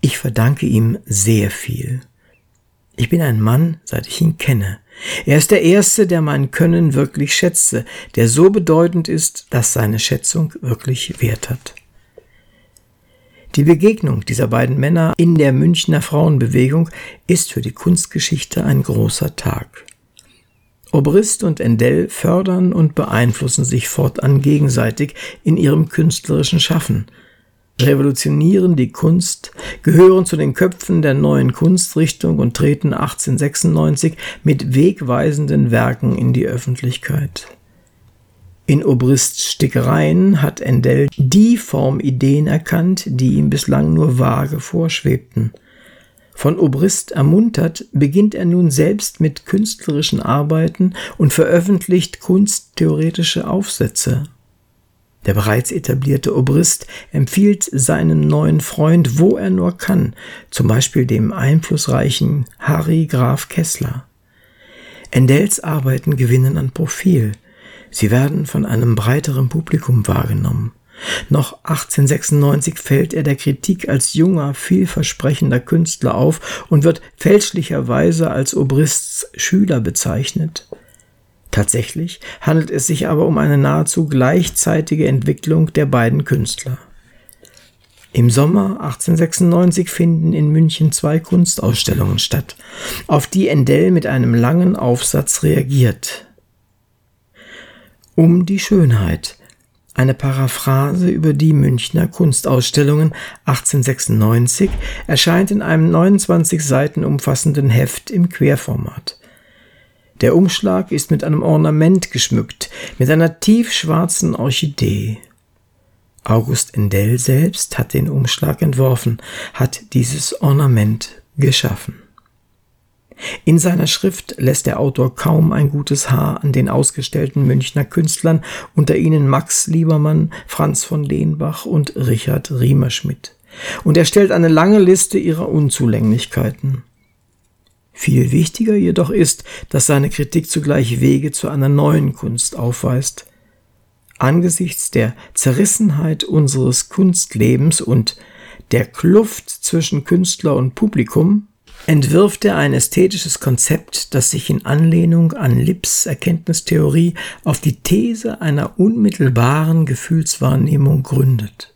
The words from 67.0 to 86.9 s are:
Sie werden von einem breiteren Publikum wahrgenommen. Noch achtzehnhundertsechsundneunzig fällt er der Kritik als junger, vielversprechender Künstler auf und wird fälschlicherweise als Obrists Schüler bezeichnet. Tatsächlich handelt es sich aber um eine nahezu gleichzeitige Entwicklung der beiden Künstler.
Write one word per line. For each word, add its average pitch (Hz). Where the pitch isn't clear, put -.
Sie 104
werden 143
von -
einem 117
breiteren 131
Publikum 127
wahrgenommen. 107
Noch -
achtzehnhundertsechsundneunzig 143
fällt 139
er 156
der 139
Kritik -
als -
junger, 160
vielversprechender 147
Künstler -
auf -
und 147
wird 160
fälschlicherweise 165
als -
Obrists 139
Schüler 185
bezeichnet. 120
Tatsächlich 117
handelt 156
es -
sich 156
aber 156
um 160
eine 147
nahezu 151
gleichzeitige 156
Entwicklung 147
der 151
beiden 135
Künstler. -